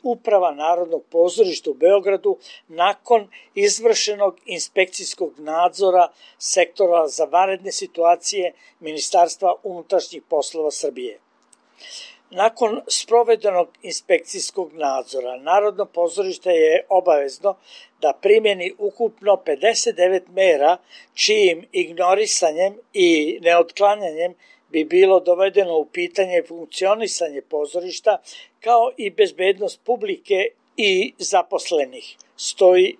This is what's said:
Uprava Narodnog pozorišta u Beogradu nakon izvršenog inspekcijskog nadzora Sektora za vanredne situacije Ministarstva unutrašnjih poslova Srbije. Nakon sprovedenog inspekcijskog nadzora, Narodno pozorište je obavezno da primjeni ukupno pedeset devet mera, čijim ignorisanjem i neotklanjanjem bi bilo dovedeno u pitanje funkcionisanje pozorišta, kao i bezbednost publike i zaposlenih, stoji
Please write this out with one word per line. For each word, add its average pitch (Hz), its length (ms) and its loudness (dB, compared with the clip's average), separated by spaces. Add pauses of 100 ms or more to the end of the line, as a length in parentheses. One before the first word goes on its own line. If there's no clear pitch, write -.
Uprava 208 480 0
Narodnog 165 580 -4
pozorišta 175 600 0
u 139 40 -4
Beogradu 190 640 0 (300)
nakon 202 600 -2 (260)
izvršenog 202 920 0
inspekcijskog 180 920 -6
nadzora 175 680 2 (320)
Sektora 175 680 0
za 156 180 -4
vanredne 185 460 -2
situacije 175 800 -2 (260)
Ministarstva 165 840 -2
unutrašnjih 175 640 -6
poslova 151 420 -4
Srbije. 123 480 -8 (1080)
Nakon 220 580 -2
sprovedenog 220 800 0 (140)
inspekcijskog 185 920 -6
nadzora, 131 640 -6
Narodno 196 480 0
pozorište 175 640 -4
je 165 400 2
obavezno 180 640 0 (460)
da 147 200 0
primjeni 196 560 2
ukupno 208 600 -2
pedeset 202 580 -2
devet 180 280 0 (120)
mera, 175 420 2 (360)
čijim 202 580 0
ignorisanjem 180 1000 0 (200)
i 170 480 2
neotklanjanjem 175 920 0 (360)
bi 156 140 -2
bilo 185 360 4
dovedeno 180 580 0
u 151 80 0
pitanje 175 640 -4
funkcionisanje 170 920 -4
pozorišta, 175 800 -4 (380)
kao 233 380 2
i 202 120 -6
bezbednost 196 760 -2
publike 202 640 -4 (300)
i 190 400 0
zaposlenih, 160 1000 -4 (200)
stoji 185 640 4